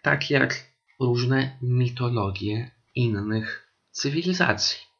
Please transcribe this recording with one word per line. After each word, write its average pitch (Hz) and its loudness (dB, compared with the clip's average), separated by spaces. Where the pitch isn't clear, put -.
Tak 143 0
jak 131 2
różne 127 2
mitologie 120 0
innych 110 -2
cywilizacji 156 0